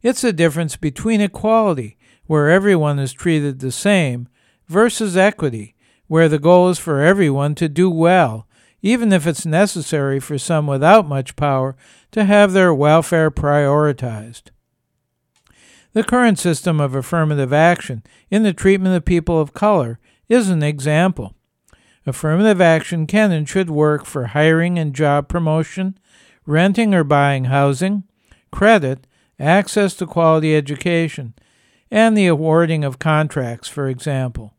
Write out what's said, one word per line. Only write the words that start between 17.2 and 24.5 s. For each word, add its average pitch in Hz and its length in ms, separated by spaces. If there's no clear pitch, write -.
action 156 500
in 214 140
the 208 80
treatment 190 420
of 170 120
people 170 340
of 147 140
color 160 460
is 226 220
an 160 140
example. 151 680
Affirmative 175 540
action 165 480
can 208 240
and 151 160
should 185 220
work 151 340
for 127 240
hiring 160 500